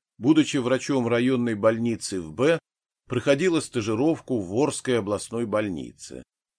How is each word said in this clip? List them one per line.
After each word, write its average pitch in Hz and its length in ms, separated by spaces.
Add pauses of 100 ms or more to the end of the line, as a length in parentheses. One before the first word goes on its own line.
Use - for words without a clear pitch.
(180)
будучи 147 400
врачом 123 500
районной 120 480
больницы 110 640
в 80 140
Б, 151 260 (480)
проходила 143 540
стажировку 120 800
в 90 140
Орской 131 440
областной 104 460
больнице. 87 760 (380)